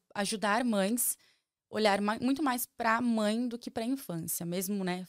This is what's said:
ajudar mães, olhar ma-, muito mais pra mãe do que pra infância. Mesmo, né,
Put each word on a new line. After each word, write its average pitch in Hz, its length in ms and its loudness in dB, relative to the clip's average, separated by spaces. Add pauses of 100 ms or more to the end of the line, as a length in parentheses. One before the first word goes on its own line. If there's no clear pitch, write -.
(140)
ajudar 208 480 0
mães, 214 540 0 (520)
olhar 208 300 2
ma-, 208 220 0
muito 269 200 0
mais 247 240 0
pra 226 360 0
mãe 226 480 2
do 233 100 -8
que - 100 -8
pra 226 140 -4
infância. 175 640 -4
Mesmo, 190 400 -2
né, 180 220 -4